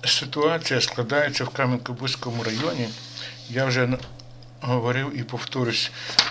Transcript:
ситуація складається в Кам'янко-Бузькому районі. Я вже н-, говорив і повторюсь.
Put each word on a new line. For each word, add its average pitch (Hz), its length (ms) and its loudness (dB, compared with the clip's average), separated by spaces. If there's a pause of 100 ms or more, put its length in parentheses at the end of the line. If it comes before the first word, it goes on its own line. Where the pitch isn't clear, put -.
ситуація 147 760 2
складається 131 640 2
в 120 40 -2
Кам'янко-Бузькому 123 960 0
районі. 120 440 0 (600)
Я 123 160 2
вже 127 180 4
н-, 123 160 2 (640)
говорив 127 580 0
і 123 40 -2
повторюсь. 120 680 -2 (400)